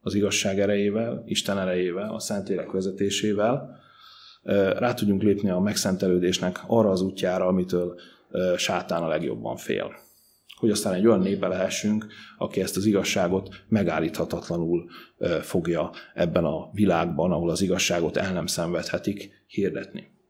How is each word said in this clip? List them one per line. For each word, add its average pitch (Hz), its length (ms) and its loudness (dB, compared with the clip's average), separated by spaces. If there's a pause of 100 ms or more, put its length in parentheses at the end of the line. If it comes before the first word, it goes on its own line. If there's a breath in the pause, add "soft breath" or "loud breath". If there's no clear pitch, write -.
az 98 140 -4
igazság 101 460 0
erejével, 104 640 0
Isten 101 320 -2
erejével, 92 560 -2
a 107 40 -8
Szentlélek 101 520 -4
vezetésével, 101 1080 -2 (600 loud breath)
ö, 95 360 4
rá 123 160 2
tudjunk 101 280 2
lépni 101 280 4
a 90 80 2
megszentelődésnek 92 1080 2
arra 110 240 4
az 90 100 2
útjára, 92 460 0
amitől, 90 540 0 (300 loud breath)
ö, 90 260 0
sátán 90 460 -2
a 82 60 -2
legjobban 67 480 -2
fél. - 440 -6 (580 loud breath)
Hogy 117 120 2
aztán 101 240 0
egy 98 120 4
olyan 104 140 6
népe 95 280 0
lehessünk, 104 580 -2 (320 loud breath)
aki - 220 -4
ezt 95 160 -2
az 95 80 -2
igazságot 95 640 2 (200 loud breath)
megállíthatatlanul, 85 1200 0 (280 loud breath)
ö, 82 240 0
fogja 82 480 0 (240 loud breath)
ebben 85 300 2
a 78 280 -2
világban, 87 600 2
ahol 85 180 0
az 80 100 0
igazságot 90 560 0
el 95 160 0
nem 82 140 -2
szenvedhetik, - 1000 -4
hirdetni - 640 -6 (200)